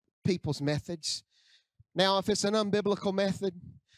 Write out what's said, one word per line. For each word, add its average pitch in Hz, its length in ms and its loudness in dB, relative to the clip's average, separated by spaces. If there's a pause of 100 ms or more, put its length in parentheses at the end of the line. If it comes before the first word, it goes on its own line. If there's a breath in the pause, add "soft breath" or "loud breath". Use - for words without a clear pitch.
(240)
people's 175 360 0
methods. 143 640 -4 (720 soft breath)
Now, 190 240 4
if 190 100 -2
it's 208 160 0
an 202 80 0
unbiblical 202 640 0
method 190 440 0 (400 soft breath)